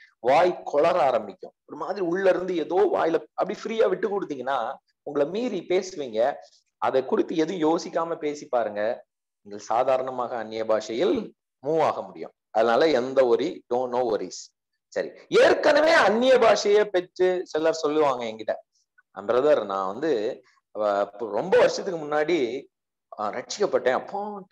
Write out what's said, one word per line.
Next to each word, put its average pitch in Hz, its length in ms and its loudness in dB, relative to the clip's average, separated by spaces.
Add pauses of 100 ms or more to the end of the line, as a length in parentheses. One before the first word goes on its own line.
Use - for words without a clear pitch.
(180)
வாய் 170 460 2
கொளற 170 340 2
ஆரம்பிக்கும். 113 540 -2 (120)
ஒரு 139 120 -16
மாதிரி 175 300 -6
உள்ள 185 240 2
இருந்து 180 260 0
ஏதோ 175 360 2
வாயில 165 220 0 (200)
அப்படி 170 300 -4
ஃப்ரீயா 220 240 2
விட்டு 185 200 -2
கொடுத்தீங்கன்னா 135 640 -4 (280)
உங்களை 143 260 0
மீறி 208 400 -6
பேசுவீங்க. 139 640 -2 (480)
அதை 127 220 0
குறித்து - 320 -2
எதுவும் 165 260 0
யோசிக்காம 165 540 -2
பேசி 147 300 -8
பாருங்க, 107 580 -4 (360)
நீங்கள் 104 240 -16
சாதாரணமாக 127 720 -2
அந்நிய 110 280 -6
பாஷையில் 123 680 -2 (320)
மூவ் 160 140 0
ஆக 113 220 0
முடியும். 85 300 -14 (180)
அதனால 117 380 4
எந்த 131 340 2
worry, 120 260 2 (260)
don't, 123 180 -2
no 123 100 0
worries. 98 360 -4 (500)
சரி, 90 220 -6 (180)
ஏற்கனவே 302 640 4
அந்நிய 247 460 4
பாஷையை 208 460 4
பெற்று 180 600 0
சிலர் 156 300 0
சொல்லுவாங்க 147 500 0
என்கிட்ட, 110 300 -6 (640)
"பிரதர், 120 480 2
நான் 98 220 -2
வந்து, 120 560 -2 (360)
அஹ், 101 220 2
இப்போ 101 300 -4
ரொம்ப 165 280 2
வருஷத்துக்கு 180 420 2
முன்னாடி, 151 640 -2 (520)
அஹ், 104 120 -4
ரட்சிக்கப்பட்டேன், 127 640 -2
அப்போ 202 600 -6